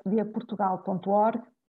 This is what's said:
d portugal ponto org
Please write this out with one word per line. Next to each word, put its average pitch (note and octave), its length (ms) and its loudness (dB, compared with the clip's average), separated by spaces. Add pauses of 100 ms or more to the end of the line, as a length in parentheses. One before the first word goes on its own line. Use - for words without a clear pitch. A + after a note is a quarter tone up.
d G#3 200 2
portugal G3 540 -4
ponto F#3+ 300 -4
org A3 320 4 (300)